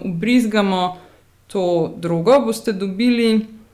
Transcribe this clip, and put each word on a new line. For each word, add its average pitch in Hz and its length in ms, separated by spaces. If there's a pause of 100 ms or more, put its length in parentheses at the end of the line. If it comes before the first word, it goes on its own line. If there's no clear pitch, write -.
vbrizgamo 196 920 (500)
to 175 500
drogo, 170 480
boste 226 280
dobili 220 720 (280)